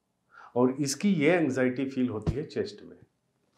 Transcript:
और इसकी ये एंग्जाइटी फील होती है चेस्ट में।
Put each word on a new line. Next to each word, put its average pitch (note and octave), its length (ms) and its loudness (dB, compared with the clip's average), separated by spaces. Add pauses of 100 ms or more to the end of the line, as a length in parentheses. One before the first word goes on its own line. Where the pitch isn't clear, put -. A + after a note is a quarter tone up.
(560)
और B2+ 140 4
इसकी D3 440 0
ये D3+ 180 4
एंग्जाइटी C3 580 0
फील B2+ 180 0
होती G#2+ 240 -4
है C#3 140 -6
चेस्ट G#2 360 -6
में। E2 140 -20 (600)